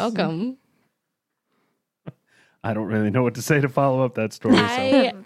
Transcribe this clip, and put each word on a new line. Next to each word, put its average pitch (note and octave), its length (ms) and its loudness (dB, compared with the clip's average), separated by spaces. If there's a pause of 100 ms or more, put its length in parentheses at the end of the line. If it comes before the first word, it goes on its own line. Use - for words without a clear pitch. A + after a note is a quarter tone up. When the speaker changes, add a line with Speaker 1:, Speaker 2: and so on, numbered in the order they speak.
Speaker 1:
welcome. G#3 640 -4
Speaker 2:
<laughs> - 40 -20 (2000)
I A2 100 -4
don't G#2 140 -4
really G#2+ 220 0
know B2 140 2
what A#2+ 120 -2
to B2 60 -10
say D3 200 2
to C#3 80 0
follow C3+ 340 2
up A#2+ 120 -4
that A2 180 -4
story. - 240 2
So. - 60 4
Speaker 1:
I C4 500 2 (120)